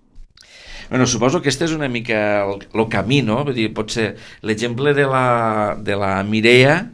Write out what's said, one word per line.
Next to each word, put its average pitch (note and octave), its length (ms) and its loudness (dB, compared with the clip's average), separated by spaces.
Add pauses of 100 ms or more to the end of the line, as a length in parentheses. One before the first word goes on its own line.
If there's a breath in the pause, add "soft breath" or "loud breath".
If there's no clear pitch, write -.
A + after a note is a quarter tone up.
(880 loud breath)
Bueno, B2+ 180 2
suposo B2 360 2
que C#3 80 0
este D3+ 160 -2
és D#3 60 0
una D3+ 160 -4
mica G#2+ 560 -2
el, G2 200 -6 (100)
el A2+ 140 0
camí, A#2 340 0
no? A#2 220 0
Vull C#3+ 100 -4
dir, A2 200 -2
potser A2 420 -4 (260 loud breath)
l'exemple A#2+ 520 0
de C#3+ 120 2
la, A#2 720 0
de G2+ 180 -4
la G2 280 0
Mireia, B2 680 4